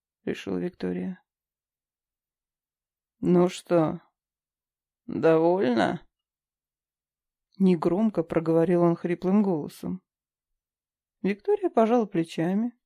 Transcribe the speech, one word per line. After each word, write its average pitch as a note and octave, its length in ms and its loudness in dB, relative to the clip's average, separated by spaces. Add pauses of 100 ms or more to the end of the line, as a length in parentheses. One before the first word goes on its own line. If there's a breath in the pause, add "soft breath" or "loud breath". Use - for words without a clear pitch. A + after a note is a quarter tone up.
(260)
решила - 320 -6
Виктория. F3+ 640 -8 (2000)
«Ну F3+ 300 4
что, E3+ 520 -2 (1040)
довольна?» E3+ 1000 0 (1500)
Негромко F#3 640 2
проговорил E3 580 2
он E3+ 140 4
хриплым F#3 480 0
голосом. F3+ 580 -6 (1200)
Виктория G4+ 480 -2
пожала A3+ 360 2
плечами. F#3 680 -4 (120)